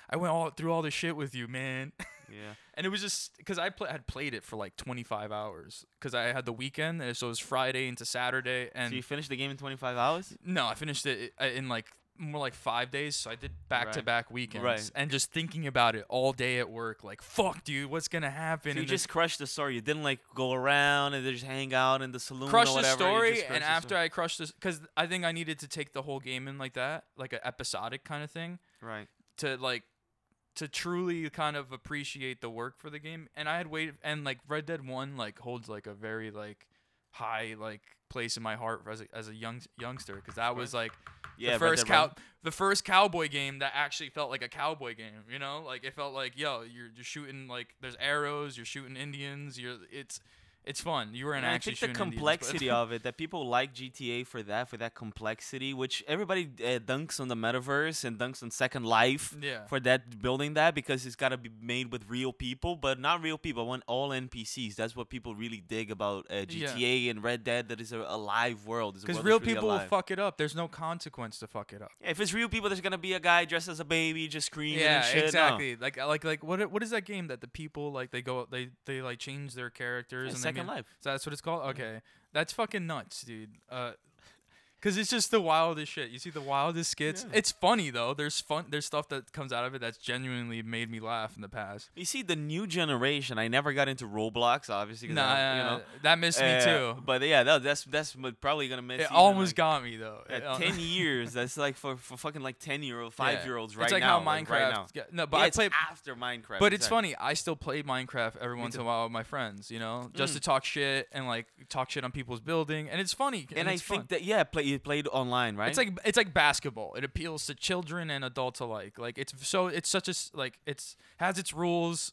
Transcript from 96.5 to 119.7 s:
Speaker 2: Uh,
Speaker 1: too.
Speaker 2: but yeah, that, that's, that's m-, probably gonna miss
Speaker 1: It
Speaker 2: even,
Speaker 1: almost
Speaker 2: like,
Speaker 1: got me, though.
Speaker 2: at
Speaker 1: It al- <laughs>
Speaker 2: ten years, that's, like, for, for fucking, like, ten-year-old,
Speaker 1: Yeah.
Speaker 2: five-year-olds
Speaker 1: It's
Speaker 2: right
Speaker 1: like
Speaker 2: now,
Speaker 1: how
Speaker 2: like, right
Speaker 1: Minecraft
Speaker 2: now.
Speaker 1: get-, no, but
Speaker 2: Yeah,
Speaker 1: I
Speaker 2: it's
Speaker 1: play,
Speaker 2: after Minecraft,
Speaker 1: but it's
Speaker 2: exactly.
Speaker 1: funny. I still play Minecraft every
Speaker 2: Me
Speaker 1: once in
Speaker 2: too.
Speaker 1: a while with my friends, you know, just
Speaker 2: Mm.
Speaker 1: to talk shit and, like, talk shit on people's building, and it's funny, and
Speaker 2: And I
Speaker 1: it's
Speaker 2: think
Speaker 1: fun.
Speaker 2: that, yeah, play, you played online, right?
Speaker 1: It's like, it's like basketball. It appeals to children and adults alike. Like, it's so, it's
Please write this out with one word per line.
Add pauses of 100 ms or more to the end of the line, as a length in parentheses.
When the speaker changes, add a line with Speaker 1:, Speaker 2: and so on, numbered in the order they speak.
Speaker 2:
Uh, (280)
Speaker 1:
too.
Speaker 2:
but
yeah,
that,
that's,
that's
m-,
probably
gonna
miss
Speaker 1:
It
Speaker 2:
even,
Speaker 1:
almost
Speaker 2:
like,
Speaker 1:
got
me,
though.
Speaker 2:
at
Speaker 1:
It
al-
<laughs>
Speaker 2:
ten
years,
that's,
like,
for,
for
fucking,
like,
ten-year-old,
Speaker 1:
Yeah. (100)
Speaker 2:
five-year-olds
Speaker 1:
It's
Speaker 2:
right
Speaker 1:
like
Speaker 2:
now,
Speaker 1:
how
Speaker 2:
like,
right
Speaker 1:
Minecraft
Speaker 2:
now.
Speaker 1:
get-,
no,
but
Speaker 2:
Yeah,
Speaker 1:
I
Speaker 2:
it's
Speaker 1:
play, (200)
Speaker 2:
after
Minecraft,
Speaker 1:
but
it's
Speaker 2:
exactly.
Speaker 1:
funny.
I
still
play
Minecraft
every
Speaker 2:
Me
Speaker 1:
once
in
Speaker 2:
too.
Speaker 1:
a
while
with
my
friends,
you
know,
just
Speaker 2:
Mm.
Speaker 1:
to
talk
shit
and,
like, (220)
talk
shit
on
people's
building,
and
it's
funny,
and
Speaker 2:
And
I
Speaker 1:
it's
Speaker 2:
think
Speaker 1:
fun.
Speaker 2:
that,
yeah,
play,
you
played
online,
right?
Speaker 1:
It's
like,
it's
like
basketball.
It
appeals
to
children
and
adults
alike.
Like,
it's (140)
so,
it's